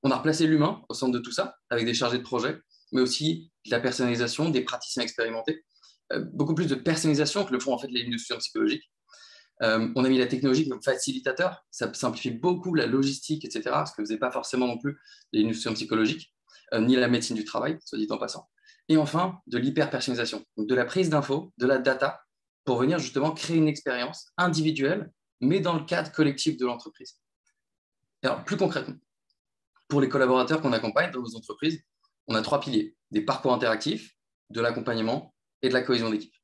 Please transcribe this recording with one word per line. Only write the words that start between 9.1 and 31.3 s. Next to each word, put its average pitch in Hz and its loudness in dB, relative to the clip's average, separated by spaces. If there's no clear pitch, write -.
Euh, 113 2
on 127 4
a 131 4
mis 131 6
la 123 4
technologie 131 2
comme 120 -8
facilitateur, 131 -2
ça - -6
simplifie 123 -4
beaucoup 175 0
la 131 2
logistique, 139 0
et - -12
cetera, 131 -2
ce - -14
que 107 -6
faisaient 107 -4
pas 123 -2
forcément 127 -2
non 120 -4
plus 143 -6
les 107 2
lignes 110 4
de 110 -2
soutien 110 -4
psychologique, 110 0
euh, 113 2
ni 123 6
la 123 4
médecine 120 0
du 107 -4
travail, 135 -4
soit 117 -6
dit 107 -2
en 107 -2
passant. - -8
Et 156 8
enfin, 165 0
de 120 -2
l'hyper-personnalisation, 127 0
donc 107 -4
de 127 2
la 123 4
prise 175 0
d'infos, 143 0
de 123 0
la 135 6
data, 127 0
pour 123 2
venir 151 2
justement 143 -2
créer 165 -2
une 156 6
expérience 139 -4
individuelle, 160 0
mais 151 4
dans 170 0
le 156 -4
cadre - -4
collectif 143 2
de 123 -2
l'entreprise. - -8
Alors, 127 -2
plus - -4
concrètement, - 0
pour 143 2
les 131 4
collaborateurs 131 4
qu'on 127 2
accompagne 113 0
dans 127 -6
nos 117 -10